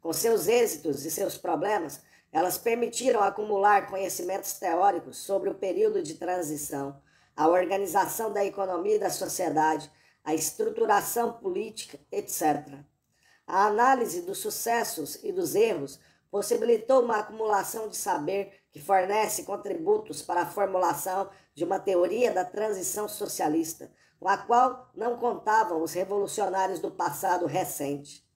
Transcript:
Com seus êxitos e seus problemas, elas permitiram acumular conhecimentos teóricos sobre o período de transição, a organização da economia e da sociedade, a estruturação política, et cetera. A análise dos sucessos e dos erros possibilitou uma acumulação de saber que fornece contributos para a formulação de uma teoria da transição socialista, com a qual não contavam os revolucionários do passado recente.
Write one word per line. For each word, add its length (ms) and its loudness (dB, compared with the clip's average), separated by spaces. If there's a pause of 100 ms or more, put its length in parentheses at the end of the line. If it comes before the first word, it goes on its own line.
Com 120 -4
seus 360 2
êxitos 560 2
e 60 -6
seus 260 -4
problemas, 640 -2 (320)
elas 260 0
permitiram 640 2
acumular 680 2
conhecimentos 640 -6
teóricos 640 0
sobre 300 -2
o 60 -4
período 480 0
de 120 -8
transição, 840 -6 (360)
a 120 4
organização 840 2
da 120 2
economia 520 0
e 40 2
da 100 0
sociedade, 800 0 (320)
a 120 -2
estruturação 1000 0
política, 680 -6 (120)
et 180 -6
cetera. 560 -2 (640)
A 200 4
análise 560 2
dos 160 -8
sucessos 840 -4
e 100 -4
dos 220 -2
erros 440 2 (320)
possibilitou 720 4
uma 160 0
acumulação 680 -2
de 80 -10
saber 560 -2 (180)
que 100 -18
fornece 640 2
contributos 760 -2
para 220 0
a 40 0
formulação 840 0 (240)
de 100 -4
uma 140 0
teoria 540 2
da 120 0
transição 640 -4
socialista, 840 -4 (280)
com 100 -4
a 80 4
qual 580 2
não 220 -4
contavam 680 0
os 100 -4
revolucionários 880 -2
do 100 -4
passado 560 -2
recente. 880 -4